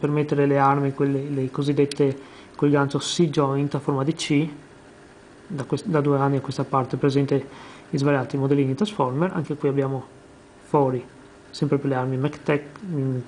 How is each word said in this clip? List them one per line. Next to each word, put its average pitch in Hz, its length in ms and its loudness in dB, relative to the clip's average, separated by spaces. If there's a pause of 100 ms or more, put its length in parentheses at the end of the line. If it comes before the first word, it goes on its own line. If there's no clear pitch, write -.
per 147 100 0
mettere 147 360 2
le 139 120 4
armi, 139 360 2
quelle, 139 340 -2
le 135 240 -2
cosiddette, 143 680 0 (380)
quel 147 160 4
gancio 143 260 2
C-joint 143 760 0
a - 20 -2
forma 135 240 0
di 160 120 0
C, 156 340 0 (1000)
da 143 160 -6
quest-, 139 240 -4
da 160 140 2
due 139 180 2
anni 139 200 2
a - 20 -6
questa - 240 -4
parte 131 320 -2
presente 139 520 2 (400)
in 147 120 -2
svariati 139 360 0
modellini 135 380 2
Transformer. 147 580 0
Anche 156 220 -4
qui 143 140 -2
abbiamo 135 360 -2 (600)
fori, 131 480 0 (380)
sempre 143 280 0
per 139 100 -4
le 135 60 0
armi 127 220 -2
Mech-Tech, 147 480 -2 (200)
mm, 135 440 -2